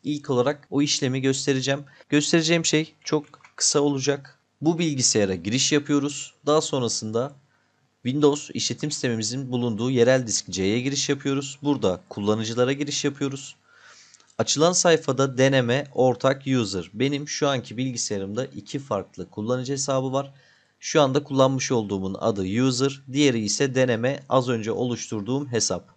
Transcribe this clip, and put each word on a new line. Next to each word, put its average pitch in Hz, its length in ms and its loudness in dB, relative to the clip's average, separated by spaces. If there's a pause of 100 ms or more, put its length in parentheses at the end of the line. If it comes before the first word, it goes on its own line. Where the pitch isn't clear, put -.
İlk 143 260 -6
olarak 131 400 0
o 139 120 0
işlemi 135 400 0
göstereceğim. 135 640 0 (260)
Göstereceğim 160 560 2
şey 156 280 0 (100)
çok 151 220 -2 (300)
kısa - 240 0
olacak. 139 600 -2 (220)
Bu 160 180 2
bilgisayara 120 560 2
giriş 107 360 -2
yapıyoruz. 143 600 -2 (120)
Daha 151 160 4
sonrasında 120 760 -4 (680)
Windows 143 500 2
işletim 143 380 -4
sistemimizin 123 600 -4
bulunduğu 120 400 -2
yerel 123 360 4
disk - 220 -4
C'ye 95 320 0
giriş 139 280 -4
yapıyoruz. 139 540 -4
Burada 107 460 0
kullanıcılara 113 640 0
giriş 143 320 -4
yapıyoruz. 139 500 -6 (840)
Açılan 156 360 2
sayfada 139 640 2
deneme, 131 560 2
ortak, 131 540 2
user. 98 460 0
Benim 139 340 -2
şu - 200 -2
anki 123 300 -4
bilgisayarımda 117 680 -4
iki - 340 -10
farklı 95 500 -6
kullanıcı 123 440 -4
hesabı 135 400 -2
var. 139 200 -4 (460)
Şu - 220 2
anda 139 220 4
kullanmış 135 480 2
olduğumun 98 480 -2
adı 101 440 0
user, 135 380 0 (120)
diğeri 139 260 4
ise 123 360 -2
deneme, 127 440 0 (100)
az 127 200 4
önce 113 220 -2
oluşturduğum 117 760 -4
hesap. 104 480 -2